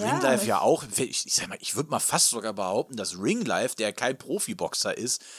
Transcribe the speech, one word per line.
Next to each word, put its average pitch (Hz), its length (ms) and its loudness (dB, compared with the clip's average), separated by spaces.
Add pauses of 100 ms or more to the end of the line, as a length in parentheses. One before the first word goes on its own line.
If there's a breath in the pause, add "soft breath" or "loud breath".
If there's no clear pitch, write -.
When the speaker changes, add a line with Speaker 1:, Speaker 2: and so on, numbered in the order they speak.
Speaker 1:
Ringlife 131 400 4
Speaker 2:
ich 113 40 0
Speaker 1:
ja 101 140 4
auch. 147 220 4 (140)
Ich, - 280 -2
ich - 80 -4
sag - 160 0
mal, - 120 -8
ich - 140 -4
würd 147 140 -2
mal 113 100 0
fast - 300 4
sogar 110 240 -2
behaupten, 101 440 -2
dass 90 220 -6
Ringlife, 127 560 0
der 107 180 -2
kein 127 240 -2
Profiboxer 92 800 -4
ist, 123 240 -2 (180 loud breath)